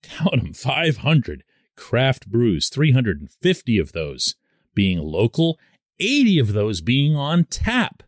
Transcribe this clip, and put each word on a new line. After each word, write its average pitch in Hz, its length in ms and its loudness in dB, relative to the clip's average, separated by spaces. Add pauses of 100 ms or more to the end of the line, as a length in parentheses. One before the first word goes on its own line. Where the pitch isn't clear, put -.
count - 380 -2
'em, 90 120 -8
five 139 460 -2
hundred 135 460 0 (320)
craft 127 540 -2
brews, 107 380 2
three 147 240 2
hundred 110 280 0
and 71 100 -16
fifty 170 480 0
of 80 140 -2
those 73 420 -6 (400)
being 95 240 2
local, 107 600 -2 (420)
eighty 226 380 2
of 110 140 2
those 104 280 -2
being 139 340 0
on 151 300 0
tap - 640 -2